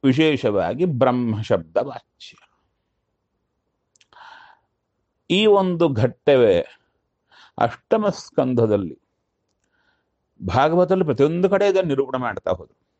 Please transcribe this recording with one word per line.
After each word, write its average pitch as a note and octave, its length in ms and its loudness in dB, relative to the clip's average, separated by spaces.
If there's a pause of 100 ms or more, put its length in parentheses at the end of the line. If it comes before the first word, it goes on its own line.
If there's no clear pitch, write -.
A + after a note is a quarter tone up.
ವಿಶೇಷವಾಗಿ B2+ 800 0
ಬ್ರಹ್ಮ B2 560 -2
ಶಬ್ದ F2+ 360 -4
ವಾಚ್ಯ. - 600 -10 (3000)
ಈ G3+ 140 2
ಒಂದು F#3 440 2
ಘಟ್ಟವೇ A#2 760 2 (920)
ಅಷ್ಟಮ G#3 520 -2
ಸ್ಕಂಧದಲ್ಲಿ A2+ 920 -2 (1400)
ಭಾಗವತದಲ್ಲಿ E3 600 0
ಪ್ರತಿಯೊಂದು D#3 460 0
ಕಡೆ G3+ 200 2
ಇದನ್ನು F#3 200 0
ನಿರೂಪಣೆ C3 320 -2
ಮಾಡ್ತಾ G#2+ 300 -6
ಹೋದ್ರು. - 380 -10 (100)